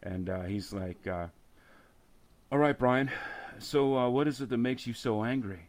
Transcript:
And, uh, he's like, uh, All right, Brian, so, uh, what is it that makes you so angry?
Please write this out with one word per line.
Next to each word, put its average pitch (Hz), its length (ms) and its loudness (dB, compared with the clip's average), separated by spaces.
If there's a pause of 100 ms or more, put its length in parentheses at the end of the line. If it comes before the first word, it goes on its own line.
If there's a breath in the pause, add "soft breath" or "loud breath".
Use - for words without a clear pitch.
And, 92 260 -4
uh, 92 140 -4
he's 95 300 -4
like, 92 340 -6
uh, 87 200 -4 (1200 soft breath)
All 139 80 2
right, 147 180 6
Brian, 127 320 4 (500 loud breath)
so, 139 380 2
uh, 123 120 4
what 135 180 2
is 139 140 -2
it 131 80 -6
that 123 80 0
makes 127 280 0
you 123 80 -6
so 110 300 0
angry? 107 460 -4